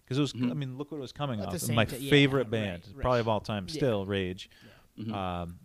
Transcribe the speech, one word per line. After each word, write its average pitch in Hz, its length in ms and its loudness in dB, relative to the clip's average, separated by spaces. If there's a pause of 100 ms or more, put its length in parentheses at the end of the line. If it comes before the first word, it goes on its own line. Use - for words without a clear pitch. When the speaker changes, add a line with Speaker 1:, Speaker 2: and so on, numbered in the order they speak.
Speaker 1:
'cause 127 120 -2
it 147 40 2
was, 120 120 0
Speaker 2:
Mm-hmm. 123 180 0
Speaker 1:
I - 20 -6
mean, 131 240 -6
look 143 140 -8
what 156 60 -10
it 143 40 -8
was 123 120 -12
coming 131 260 -4
Speaker 3:
At 101 100 -4
the 180 60 -4
Speaker 1:
off. 160 60 -4
Speaker 3:
same 117 140 0
Speaker 1:
My 110 100 6
Speaker 3:
ti-, 123 120 -6
yeah, 139 120 -4
Speaker 1:
favorite 139 340 6
Speaker 3:
right, 110 80 -4
Speaker 1:
band, 101 320 -2 (100)
Speaker 3:
right. 135 80 -12
Speaker 1:
probably 127 200 4
of 110 80 0
all 104 100 4
time, 104 300 -4
Speaker 3:
Yeah. 82 60 -8
Speaker 1:
still 117 300 2
Rage. 95 440 -2 (500)
Speaker 2:
Mm-hmm. 110 140 -6
Speaker 1:
Um, 90 500 -4